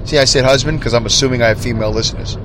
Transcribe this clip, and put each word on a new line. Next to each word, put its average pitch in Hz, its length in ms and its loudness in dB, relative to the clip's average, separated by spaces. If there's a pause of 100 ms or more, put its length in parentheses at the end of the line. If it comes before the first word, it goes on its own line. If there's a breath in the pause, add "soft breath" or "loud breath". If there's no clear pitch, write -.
See, 156 140 0
I 139 60 4
said 131 200 2
husband 139 380 2
'cause 117 120 0
I'm 113 120 2
assuming 127 340 0
I 113 80 4
have 104 120 0
female 110 320 -2
listeners. - 520 -4